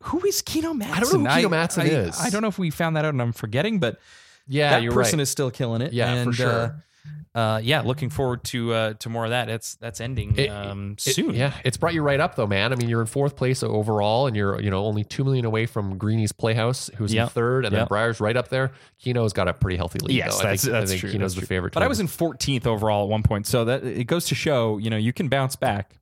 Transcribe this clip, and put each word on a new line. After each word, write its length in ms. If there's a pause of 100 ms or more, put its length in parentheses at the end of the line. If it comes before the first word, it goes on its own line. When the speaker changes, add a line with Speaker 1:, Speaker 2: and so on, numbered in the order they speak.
Speaker 1:
who 240
is 160
Keno 320
Matson? 240
Speaker 2:
I 20
don't 140 (100)
know 60
who 60
Keno 120
Speaker 1:
I, 40
Speaker 2:
Matson 320
Speaker 1:
I, 60
Speaker 2:
is. 300
Speaker 1:
I 120
don't 100
know 80
if 100
we 120
found 260
that 80
out, 80
and 80
I'm 100
forgetting, 480
but 200 (480)
Speaker 2:
Yeah, 240
Speaker 1:
that 120
Speaker 2:
you're 80
Speaker 1:
person 280
Speaker 2:
right. 40
Speaker 1:
is 60
still 220
killing 300
it. 120
Speaker 2:
Yeah, 220
for 40 (100)
Speaker 1:
And, 60
Speaker 2:
sure. 160
Speaker 1:
uh, 180 (680)
uh, 240
yeah, 220
looking 280
forward 360
to, 280
uh, 220
to 140
more 140
of 60
that. 180
It's, 280
that's 260
ending, 360
Speaker 2:
It, 120
Speaker 1:
um, 440
Speaker 2:
it, 200
Speaker 1:
soon. 220
Speaker 2:
yeah, 180 (100)
it's 140
brought 160
you 80
right 180
up 160
though, 120
man. 260
I 20
mean, 140
you're 120
in 40
fourth 300
place 260
overall, 640
and 100
you're, 240
you 120
know, 140
only 180
two 200
million 220
away 220
from 320
Greeny's 320
Playhouse, 680
who's 160
Speaker 1:
Yep. 140
Speaker 2:
in 20
third, 360
and 80
then 80
Speaker 1:
Yep. 80
Speaker 2:
Briar's 300
right 160
up 140
there. 220 (280)
Keno's 340
got 140
a 60
pretty 240
healthy 220
lead, 180
Speaker 1:
Yes, 200
Speaker 2:
though. 100
Speaker 1:
that's, 160
Speaker 2:
I 40
think, 60
Speaker 1:
that's 180
Speaker 2:
I 40
think 60
Speaker 1:
true. 100
Speaker 2:
Keno's 100
Speaker 1:
That's 140
Speaker 2:
the 60
Speaker 1:
true. 60
Speaker 2:
favorite 260
Speaker 1:
But 100
I 20
Speaker 2:
to 40
Speaker 1:
was 100
Speaker 2:
win. 60
Speaker 1:
in 40
fourteenth 560
overall 380
at 60
one 140
point, 220
so 200
that 180
it 220
goes 220
to 80
show, 440
you 100
know, 80
you 160
can 160
bounce 260
back. 460